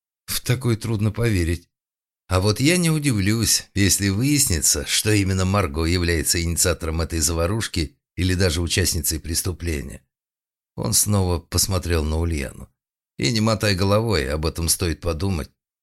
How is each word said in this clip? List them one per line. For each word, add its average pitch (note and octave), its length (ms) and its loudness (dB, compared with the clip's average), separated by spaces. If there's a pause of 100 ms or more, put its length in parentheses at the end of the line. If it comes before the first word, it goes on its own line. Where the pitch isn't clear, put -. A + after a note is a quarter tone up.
(260)
"В - 140 -4
такое B2 360 0
трудно A2 340 -2
поверить". F#2 580 -2 (600)
"А F#2 120 2
вот G#2 200 2
я D#3+ 160 4
не E3+ 140 2
удивлюсь, A2+ 840 2
если G2 340 2
выяснится, G2 800 2
что - 240 0
именно F#2+ 340 2
Марго F2+ 400 0
является E2+ 560 0
инициатором E2 600 0
этой - 180 -2
заварушки E2+ 800 -2 (160)
или F2+ 200 0
даже F2 260 2
участницей E2 580 -2
преступления". D#2 880 -6 (720)
Он A2+ 160 -4
снова F#2+ 460 2
посмотрел E2+ 640 -2
на D#2 140 -2
Ульяну. E2 500 -4 (500)
"И B2 140 0
не A2 80 0
мотай G#2+ 340 2
головой, G2 560 2
об D#2 140 -2
этом E2 240 -2
стоит E2+ 320 -2
подумать". E2+ 500 -2 (320)